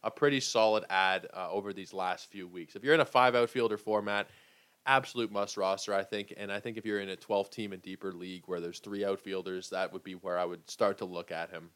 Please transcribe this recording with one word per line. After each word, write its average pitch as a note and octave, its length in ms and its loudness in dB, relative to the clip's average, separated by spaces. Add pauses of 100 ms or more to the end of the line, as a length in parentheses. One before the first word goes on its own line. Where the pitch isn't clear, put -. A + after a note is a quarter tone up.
a A2+ 80 -2
pretty C#3 300 2
solid A2 500 4
ad, F#2+ 420 2
uh, F2+ 180 -6
over G2+ 220 -2
these F#2+ 220 -12
last F#2 360 -4
few G2 160 -12
weeks. F2 300 -14
If G2+ 80 -12
you're C#3+ 100 6
in D#3+ 60 6
a D#3 60 4
five B2 280 6
outfielder A#2 440 4
format, G#2 520 0 (540)
absolute B2+ 480 2
must G2+ 240 -2
roster, F#2+ 360 0
I G2 120 2
think. G#2 320 -6
And G2+ 140 -8
I G2+ 100 -4
think A2+ 160 -8
if A2 100 -6
you're G#2 140 0
in G2 100 -6
a F#2+ 60 -6
twelve-team G2+ 560 -2
and F2+ 100 -12
deeper F#2+ 300 -8
league F2+ 340 -10
where F2+ 140 -4
there's F2 200 -8
three G2+ 240 -4
outfielders, F#2+ 680 -4
that F#2 220 -2
would F#2 120 -12
be F#2 100 -12
where F2+ 240 -4
I F2+ 60 0
would F2 260 -8
start G2+ 280 2
to G#2+ 80 -6
look F2 240 -8
at E2+ 200 -6
him. E2+ 260 -14